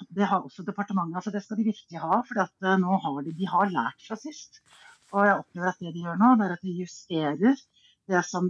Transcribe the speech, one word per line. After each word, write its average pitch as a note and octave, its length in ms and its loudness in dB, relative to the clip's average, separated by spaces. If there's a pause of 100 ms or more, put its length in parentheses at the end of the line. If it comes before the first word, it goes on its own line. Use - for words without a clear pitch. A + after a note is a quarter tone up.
(120)
det G3 160 0
har F#3+ 160 0
også - 180 -16
departementet, F#3 540 -4
altså F#3+ 160 -8
det G3+ 100 -4
skal G#3+ 140 -12
de A3 160 0
virkelig - 260 -16
ha, F3 240 0
for G#3+ 220 -2
at, - 80 -8 (100)
eh, F#3+ 140 4
nå F#3 240 2
har C#3+ 240 -4
de, E3 80 -8
de F3+ 140 -6
har F3+ 260 2
lært A#2+ 340 -4
fra G#3+ 100 -8
sist. - 440 -16 (520)
Og G3+ 120 4
jeg F#3+ 160 4
opplever F3+ 320 -4
at - 80 -20
det E3+ 160 -10
de E3+ 80 -8
gjør E3+ 160 -2
nå, B3 160 8
det G#3+ 100 4
er F3 60 -2
at F3 100 -8
de F3+ 220 -6
justerer D#3+ 720 0 (500)
det F3+ 160 2
som F3+ 280 -2